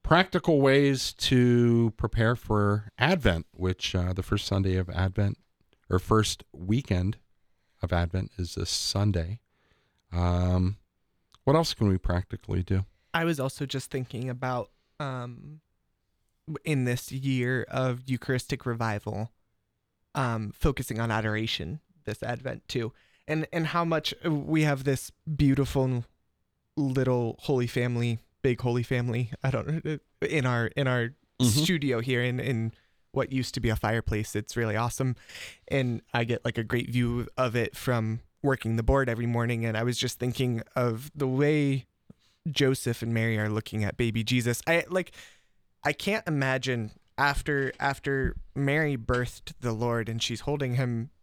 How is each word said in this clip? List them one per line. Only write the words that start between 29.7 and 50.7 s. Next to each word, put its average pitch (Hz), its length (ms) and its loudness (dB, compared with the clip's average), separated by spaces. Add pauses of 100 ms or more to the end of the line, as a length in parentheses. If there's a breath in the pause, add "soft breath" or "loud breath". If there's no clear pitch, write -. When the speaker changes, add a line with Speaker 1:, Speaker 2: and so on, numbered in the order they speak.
Speaker 2:
uh, 156 120 -4 (280)
in 147 200 0
our, 120 220 2
in 139 200 -2
our 123 260 0 (260)
Speaker 1:
Mm-hmm. 127 240 4
Speaker 2:
studio 143 360 0
here 123 240 0
in, 123 160 -2
in 113 340 -2 (380)
what 131 200 -2
used 131 220 -4
to 131 60 -4
be 113 100 2
a 110 60 2
fireplace. 110 600 -2
It's 107 220 -4
really 110 180 0
awesome. 120 400 -2 (520 loud breath)
And 127 340 -2 (120)
I 120 100 0
get, 117 200 -2
like, - 140 -4
a 117 60 -2
great 120 260 -2
view 120 380 0 (100)
of 123 180 0
it 117 220 -2
from 113 440 -2 (200)
working 123 340 0
the 113 80 -2
board 135 260 4
every 117 160 -2
morning. 117 400 0
And 110 120 -2
I 113 60 -2
was 123 140 0
just - 200 -4
thinking 123 460 0 (120)
of 123 380 -2
the 143 140 -2
way 139 580 2 (640)
Joseph 131 520 0
and 113 120 -2
Mary 113 240 2
are 107 120 0
looking 107 340 -4
at - 140 -4
baby 113 260 0
Jesus. 120 420 0
I, 165 240 2
like, 180 220 -2 (720 loud breath)
I 147 100 0
can't - 340 -2
imagine 131 640 -2 (260)
after, 139 600 0
after 135 560 -2 (200)
Mary 139 420 0
birthed 123 640 -4
the 120 140 -2
Lord 117 360 -2
and 113 140 -4
she's 113 180 -4
holding 139 340 -2